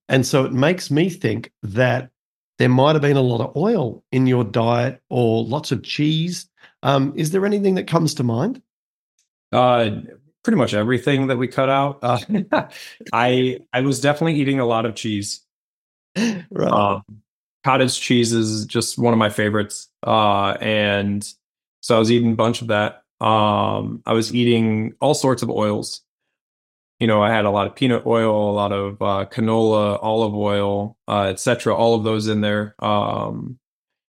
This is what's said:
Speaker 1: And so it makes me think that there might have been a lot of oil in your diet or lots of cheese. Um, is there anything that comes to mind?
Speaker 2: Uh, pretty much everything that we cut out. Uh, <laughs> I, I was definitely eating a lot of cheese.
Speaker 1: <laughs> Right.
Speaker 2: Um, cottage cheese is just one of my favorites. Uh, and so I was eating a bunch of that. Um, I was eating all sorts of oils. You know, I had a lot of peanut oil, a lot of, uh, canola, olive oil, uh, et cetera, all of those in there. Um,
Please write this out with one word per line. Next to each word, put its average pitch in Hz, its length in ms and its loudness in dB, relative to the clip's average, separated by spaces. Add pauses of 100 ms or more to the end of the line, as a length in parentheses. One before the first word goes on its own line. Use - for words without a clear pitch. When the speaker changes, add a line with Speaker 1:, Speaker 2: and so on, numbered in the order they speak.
Speaker 1:
And 131 160 2
so 135 180 2
it 135 100 -4
makes 151 360 0
me 156 200 2
think 113 420 -6 (100)
that 123 480 0 (480)
there 123 100 2
might 131 260 6
have 151 100 2
been 143 120 4
a 139 60 4
lot 120 200 0
of - 140 -6
oil 160 560 -2
in 131 140 2
your 127 180 4
diet 120 680 0
or 117 320 2
lots 127 280 -6
of 107 120 -4
cheese. 160 640 -4 (320)
Um, 139 340 0
is 160 140 -2
there 190 160 0
anything 202 300 0
that 185 100 -4
comes 160 300 0
to 139 80 -2
mind? 123 360 -2 (920)
Speaker 2:
Uh, 120 500 2 (420)
pretty 226 140 2
much 123 160 0
everything 127 540 0
that 131 100 0
we 123 100 -2
cut 135 220 -2
out. 139 320 0
Uh, 123 180 0 (120)
<laughs> 208 380 -2 (440)
I, 127 460 0 (140)
I 127 80 0
was 131 180 0
definitely 147 400 0
eating 135 220 0
a 123 40 0
lot 117 200 0
of 110 100 -6
cheese. 104 460 -6 (720)
Speaker 1:
<laughs> 190 60 -2 (280)
Right. - 220 -2
Speaker 2:
Um, 101 320 0 (600)
cottage 131 360 0
cheese 120 320 2
is 110 340 -2
just - 320 -4
one 120 160 2
of 113 60 4
my 107 100 2
favorites. 104 600 -4 (160)
Uh, 104 460 2 (100)
and 101 640 -2 (540)
so - 140 2
I 110 40 6
was 110 120 4
eating 117 220 4
a - 20 0
bunch 117 260 0
of 117 80 -8
that. 104 340 -2 (160)
Um, 107 840 0
I 113 80 0
was 113 200 0
eating 113 680 2
all 135 120 2
sorts 131 300 0
of 117 60 -4
oils. 107 520 -4 (960)
You 113 80 2
know, 107 140 4
I 104 80 4
had 110 160 2
a 101 60 2
lot 98 160 2
of - 80 -10
peanut 123 300 0
oil, 110 440 2
a 104 40 0
lot 101 180 0
of, 101 300 -6
uh, 98 280 -2
canola, 110 720 2
olive 110 320 0
oil, 101 640 -2 (100)
uh, 104 160 0
et 98 160 -2
cetera, 120 360 0
all 117 180 2
of 110 100 0
those 110 240 -2
in 107 140 0
there. 104 380 -2
Um, 107 800 -4 (600)